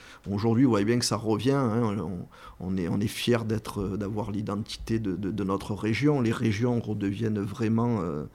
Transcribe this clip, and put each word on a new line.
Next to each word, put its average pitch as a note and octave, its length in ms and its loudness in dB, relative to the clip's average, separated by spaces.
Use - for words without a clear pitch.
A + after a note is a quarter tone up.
aujourd'hui, A2+ 360 4
vous B2+ 40 8
voyez G2+ 160 4
bien A#2+ 140 2
que A#2 60 0
ça A2 100 0
revient, A2 360 2
hein, A#2 460 2
on, F2 300 -6
on F#2 180 -2
est, E2+ 100 0
on G#2 120 0
est A2 80 2
fiers A#2 380 0
d'être, A2 360 -4
euh, F#2 160 -2
d'avoir G#2 340 -4
l'identité G2+ 680 -4
de, G2 160 -2
de, G2 160 -2
de G#2 120 -2
notre F#2+ 300 -2
région. A2 480 2
Les A2+ 100 2
régions A2+ 480 0
redeviennent G#2+ 600 -2
vraiment, A2+ 600 0
euh, D2+ 340 -4